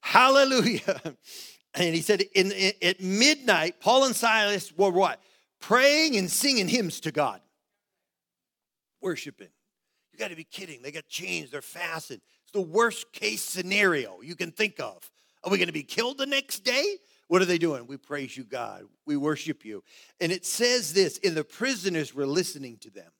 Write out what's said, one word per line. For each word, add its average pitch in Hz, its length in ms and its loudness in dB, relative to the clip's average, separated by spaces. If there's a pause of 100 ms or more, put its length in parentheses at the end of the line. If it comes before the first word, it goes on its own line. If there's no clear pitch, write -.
Hallelujah. 240 1160 4 (580)
And 170 200 0
he 165 60 0
said, 196 220 2 (120)
in, 190 180 4
in, 190 280 2
at 180 200 0
midnight, 196 760 2
Paul 254 260 4
and 254 120 0
Silas 208 600 0
were 190 140 4
what? 175 300 2 (400)
Praying 285 560 4
and 185 140 0
singing 247 380 0
hymns 214 320 -2
to 156 120 -6
God. 120 280 -2 (1600)
Worshiping. 147 480 -8 (640)
You 147 60 -20
gotta 156 160 -10
be 160 100 -16
kidding. 160 380 -16
They 135 80 -10
got 156 160 -14
chains. 165 460 -8
They're 143 100 -10
fasting. 165 580 -12 (220)
It's - 100 -20
the 202 80 -2
worst 196 520 0
case 214 300 -6
scenario 175 800 0
you 160 120 -14
can 170 160 -8
think 214 300 -4
of. 104 280 -10 (360)
Are 185 80 0
we 196 60 2
gonna 175 120 2
be 156 140 -8
killed 247 340 -4
the 269 80 -2
next 277 380 -4
day? 285 320 0 (320)
What 180 120 4
are 190 40 4
they 175 140 0
doing? 147 280 -2
"We 139 100 -14
praise 139 400 -10
you, 131 60 -12
God. 107 440 -10 (200)
We 147 100 0
worship 147 480 -4
you." 107 200 -12 (340)
And 170 140 -2
it 180 120 -6
says 240 500 0
this, 185 280 2
"And 175 140 0
the 151 80 -2
prisoners 185 680 -4
were 139 140 -2
listening 139 520 -4
to 113 120 -20
them." 90 300 -20